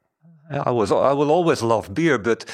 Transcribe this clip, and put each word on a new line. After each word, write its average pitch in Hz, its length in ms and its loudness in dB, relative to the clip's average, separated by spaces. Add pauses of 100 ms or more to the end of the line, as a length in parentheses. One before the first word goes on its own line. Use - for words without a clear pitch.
(500)
I 139 220 -4
was, 117 200 0
I 127 220 2
will 143 180 0
always 160 300 2
love 110 320 -2
beer, 151 240 0
but 110 360 -2